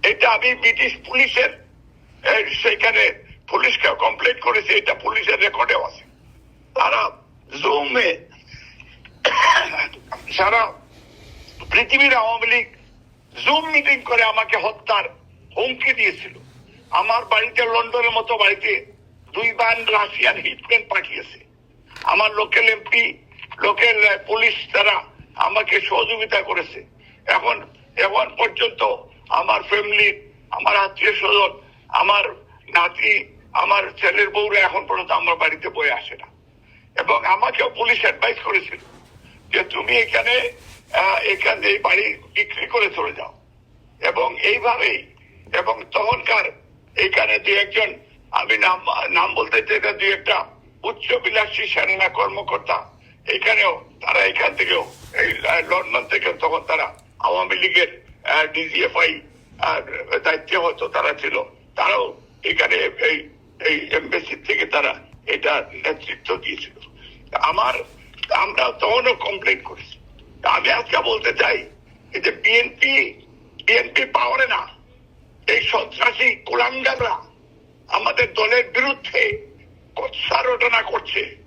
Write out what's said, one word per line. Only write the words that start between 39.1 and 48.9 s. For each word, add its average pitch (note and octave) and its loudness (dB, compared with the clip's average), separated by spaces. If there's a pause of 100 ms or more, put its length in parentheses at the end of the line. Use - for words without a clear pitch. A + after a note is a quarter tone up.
যে - 2
তুমি - -2
এখানে, - 0 (420)
আহ, F#3 2
এখানে - 0
এই G3+ 2
বাড়ি - 0 (200)
বিক্রি - -4
করে G#3+ 0
চলে D3 -4
যাও। - -12 (680)
এবং - -2
এইভাবেই, - 0 (460)
এবং - -2 (100)
তখনকার A3 0 (520)
এখানে G#3 2
দুই G3+ 0
একজন, G3+ 0 (360)
আমি - 0
নাম, F#3 2 (300)